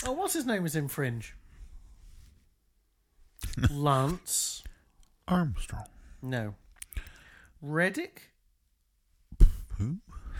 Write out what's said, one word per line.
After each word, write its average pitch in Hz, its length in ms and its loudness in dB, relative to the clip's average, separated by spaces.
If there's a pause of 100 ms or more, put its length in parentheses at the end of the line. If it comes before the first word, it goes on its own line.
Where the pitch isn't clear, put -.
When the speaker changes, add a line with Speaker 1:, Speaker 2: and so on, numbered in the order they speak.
Speaker 1:
Oh, 254 80 -2
what's 349 220 -2
his 294 120 -2
name 214 160 0
was 160 140 -2
in 143 120 -2
Fringe? 120 460 -4 (2250)
Speaker 2:
<laughs> - 120 4
Speaker 1:
Lance 143 920 0 (640)
Speaker 2:
Armstrong. 151 580 0 (360)
Speaker 1:
No. 117 320 -4 (1040)
Reddick? 175 720 -2 (1500)
Speaker 2:
Who? 127 200 -2 (420)